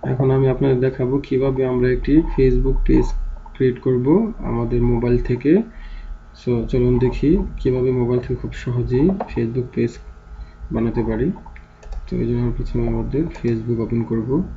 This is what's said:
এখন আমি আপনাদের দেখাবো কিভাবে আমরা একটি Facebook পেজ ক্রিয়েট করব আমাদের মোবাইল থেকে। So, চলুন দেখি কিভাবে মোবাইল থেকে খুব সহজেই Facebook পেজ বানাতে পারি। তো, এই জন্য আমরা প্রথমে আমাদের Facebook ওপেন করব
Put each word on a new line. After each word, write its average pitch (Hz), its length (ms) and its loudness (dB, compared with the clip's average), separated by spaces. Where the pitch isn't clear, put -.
এখন 131 280 0
আমি 135 160 4
আপনাদের 131 320 2
দেখাবো 131 400 0
কিভাবে 135 460 0
আমরা 123 260 2
একটি 127 300 0
Facebook 131 640 4
পেজ 127 200 6
ক্রিয়েট 127 260 0
করব 127 260 0
আমাদের 120 420 0
মোবাইল 120 380 2
থেকে। 127 320 0
So, 123 80 -2
চলুন 123 300 2
দেখি 127 400 2
কিভাবে 127 340 0
মোবাইল 123 280 0
থেকে 120 160 -6
খুব 117 180 -8
সহজেই 123 540 0
Facebook 120 440 -2
পেজ 117 160 0
বানাতে 117 320 -2
পারি। 113 280 -2
তো, - 80 -8
এই 117 120 -2
জন্য 120 140 0
আমরা 120 160 0
প্রথমে 120 300 -2
আমাদের 117 360 -2
Facebook 113 440 -2
ওপেন 117 180 -2
করব 113 260 -2